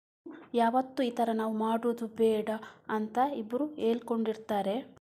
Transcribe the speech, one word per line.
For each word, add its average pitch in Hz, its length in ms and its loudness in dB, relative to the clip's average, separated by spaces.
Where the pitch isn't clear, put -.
"ಯಾವತ್ತೂ 254 480 2
ಈ 240 80 2
ಥರ 240 220 0
ನಾವು 220 220 0
ಮಾಡೋದು 226 520 0
ಬೇಡ" 220 420 2
ಅಂತ 214 300 -2
ಇಬ್ರು 240 400 -2
ಹೇಳ್ಕೊಂಡಿರ್ತಾರೆ. 220 1000 0